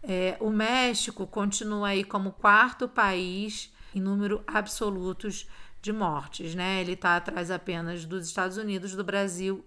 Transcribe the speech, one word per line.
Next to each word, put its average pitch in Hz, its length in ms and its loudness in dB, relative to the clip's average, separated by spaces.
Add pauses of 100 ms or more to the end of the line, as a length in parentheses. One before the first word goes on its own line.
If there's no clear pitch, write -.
É, 185 380 0
o 214 100 0
México 226 760 2
continua 208 640 0
aí 196 140 2
como 196 280 -2
quarto 233 580 6
país 196 800 0 (220)
em 196 80 -2
número 202 460 0
absolutos 202 1000 -4 (360)
de 214 100 -2
mortes, 165 640 -2
né? 185 260 0
Ele 180 140 -2
tá 175 200 4
atrás 175 360 -2
apenas 170 540 -4
dos 170 200 -6
Estados 185 320 -2
Unidos, 196 380 -4
do 196 80 -4
Brasil 190 640 -2